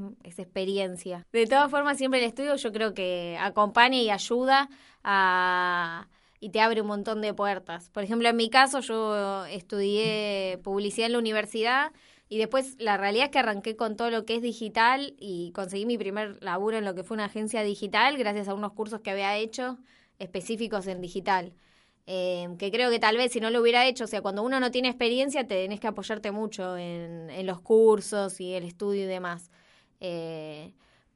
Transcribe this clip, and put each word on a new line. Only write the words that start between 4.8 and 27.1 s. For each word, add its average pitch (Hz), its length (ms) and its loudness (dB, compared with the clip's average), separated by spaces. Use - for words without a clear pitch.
a, 180 1040 2
y 214 100 -10
te 214 120 2
abre 220 200 4
un 208 60 -2
montón 208 340 -4
de 208 120 -2
puertas. 185 560 -4
Por 208 140 -6
ejemplo, 233 260 2
en 233 80 4
mi 226 120 0
caso, 262 300 6
yo 208 680 -2
estudié 202 1160 -2
publicidad 202 440 -2
en 233 60 0
la 240 60 2
universidad 226 720 0
y 214 100 -2
después 262 400 0
la 208 180 2
realidad 208 280 2
es 277 60 -2
que 294 80 -2
arranqué 220 360 0
con 220 200 -2
todo 233 140 -2
lo 226 160 -2
que 226 120 -2
es 233 40 -4
digital 240 800 0
y 175 320 -8
conseguí 196 340 -6
mi 240 140 0
primer 202 440 -6
laburo 196 360 -2
en 208 60 -4
lo 190 100 -4
que 180 80 -8
fue 202 100 -10
una 214 120 -4
agencia 214 360 -4
digital 208 560 2
gracias 208 300 -2
a 196 80 -4
unos 208 180 -6
cursos 214 280 -8
que 208 100 -6
había 196 260 0
hecho 247 400 -6
específicos 202 680 -6
en 180 120 -6
digital. 180 540 -2
Eh, 180 440 -4
que 202 100 -2
creo 240 200 2
que 233 100 2
tal 220 160 4
vez 247 160 2
si 240 80 -2
no 220 100 -2
lo 233 120 2
hubiera 240 240 6
hecho, 254 180 0
o 208 40 -4
sea, 202 140 -4
cuando 202 220 -2
uno 262 160 0
no 247 120 0
tiene 254 180 0
experiencia, 247 580 0
tenés 196 320 -2
que 233 80 -4
apoyarte 214 440 -6
mucho 202 440 -6
en, 170 540 -10